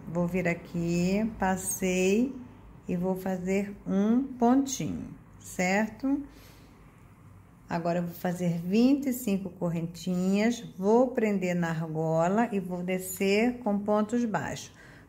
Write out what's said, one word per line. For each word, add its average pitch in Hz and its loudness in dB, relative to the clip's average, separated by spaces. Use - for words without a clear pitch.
Vou 175 -2
vir 175 -2
aqui, 175 0
passei 190 0
e 180 -2
vou 185 0
fazer 190 -2
um 208 2
pontinho, 240 0
certo? 220 -2
Agora, 170 0
eu 175 0
vou 175 -8
fazer 175 -2
vinte 247 4
e 247 0
cinco 190 -2
correntinhas, 180 0
vou 226 4
prender 202 0
na 170 0
argola 160 2
e 196 0
vou 175 -6
descer 196 0
com 208 0
pontos 214 2
baixos. 170 -4